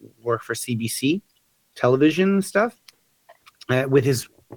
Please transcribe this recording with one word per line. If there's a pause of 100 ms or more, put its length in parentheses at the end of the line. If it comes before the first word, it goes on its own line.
(240)
work
for
C
B
C (540)
television
and
stuff, (920)
uh,
with
his, (300)